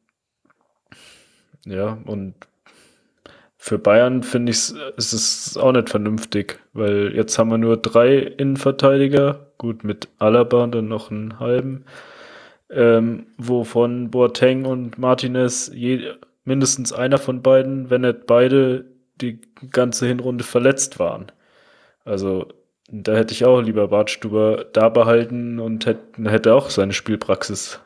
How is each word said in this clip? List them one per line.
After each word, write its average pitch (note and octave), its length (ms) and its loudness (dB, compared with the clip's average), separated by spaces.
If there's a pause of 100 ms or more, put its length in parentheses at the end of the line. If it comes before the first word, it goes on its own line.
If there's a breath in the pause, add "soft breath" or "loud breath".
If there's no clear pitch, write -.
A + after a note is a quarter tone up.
(1700 soft breath)
ja, G2+ 400 -6
und G2 280 -10 (1200 soft breath)
für - 220 -4
Bayern A#2+ 440 4
finde A#2+ 280 -2
ich's, - 220 -4 (240)
es A2+ 160 -4
ist - 440 -6
auch C3 140 4
nicht A#2+ 180 2
vernünftig, G#2+ 680 -4 (140)
weil G2+ 420 0
jetzt A2 240 -2
haben A2+ 100 2
wir A2+ 80 0
nur A2+ 200 2
drei A#2+ 400 4
Innenverteidiger C#3 1300 0 (100)
gut, A2+ 220 -8
mit G#2 240 -8 (100)
Alaba A#2+ 460 2
und A#2+ 100 -4
dann A2 140 -4
noch A2 200 -8
einen G#2+ 300 -10
halben. B2+ 460 -4 (840 loud breath)
Ähm, A#2 580 2 (100)
wovon A#2+ 760 -2
Boateng B2+ 540 2
und B2+ 320 -6
Martinez B2+ 760 -2
je-, A#2+ 420 -4 (280)
mindestens C3 480 -2
einer C3 260 2
von B2+ 240 -6
beiden, C3 480 2
wenn B2 120 2
nicht B2 240 -2
beide, B2+ 580 4 (380)
die A#2 180 -8 (300)
ganze B2 360 0
Hinrunde B2 380 -4
verletzt C3 560 0
waren. - 320 -6 (720 soft breath)
Also, F#2+ 480 -4 (380)
da G#2+ 260 -4
hätte A2 180 0
ich A#2+ 120 0
auch B2+ 160 6
lieber G#2+ 260 0
Bartstuber G#2+ 880 0
da A2+ 160 4
behalten A#2 680 2
und A2+ 260 -6
hätt-, - 360 -4
hätte A2 320 4
auch - 160 4
seine G2 220 -2
Spielpraxis - 960 -4